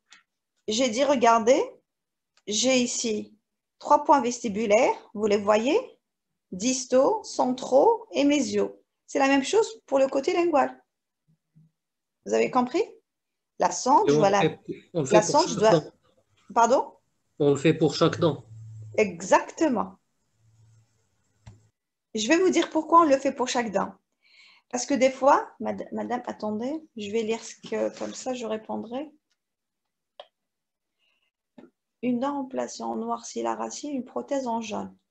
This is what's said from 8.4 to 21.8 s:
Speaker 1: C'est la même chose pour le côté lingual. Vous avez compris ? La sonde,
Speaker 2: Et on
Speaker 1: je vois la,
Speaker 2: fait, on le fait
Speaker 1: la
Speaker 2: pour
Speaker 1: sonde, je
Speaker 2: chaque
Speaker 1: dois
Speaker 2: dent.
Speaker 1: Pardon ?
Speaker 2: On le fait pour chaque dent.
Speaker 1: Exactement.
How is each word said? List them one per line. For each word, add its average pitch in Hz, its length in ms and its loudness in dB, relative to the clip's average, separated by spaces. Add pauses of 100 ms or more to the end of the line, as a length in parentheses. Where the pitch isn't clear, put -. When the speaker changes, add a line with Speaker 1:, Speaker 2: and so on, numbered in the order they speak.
Speaker 1:
C'est - 120 -4
la 269 80 2
même 277 180 2
chose 440 400 0
pour 269 140 0
le 269 80 4
côté 277 260 -2
lingual. 339 500 0 (1400)
Vous 202 80 -4
avez 226 180 0
compris ? 254 320 0 (760)
La 180 100 0
sonde, 262 400 2
Speaker 2:
Et - 20 4
on 147 40 4
Speaker 1:
je 151 40 4
vois 196 120 4
la, 202 100 2
Speaker 2:
fait, 156 180 -2 (360)
on 165 60 0
le 135 40 -2
fait - 80 -2
Speaker 1:
la 214 80 8
Speaker 2:
pour 214 80 -4
Speaker 1:
sonde, 302 140 4
je - 100 -2
Speaker 2:
chaque 202 60 -4
Speaker 1:
dois 202 200 6
Speaker 2:
dent. - 120 -6 (640)
Speaker 1:
Pardon ? 233 380 2 (440)
Speaker 2:
On 143 140 2
le 139 40 4
fait 156 200 2
pour 160 200 2
chaque 160 240 0
dent. 156 240 0 (540)
Speaker 1:
Exactement. 208 960 0 (2250)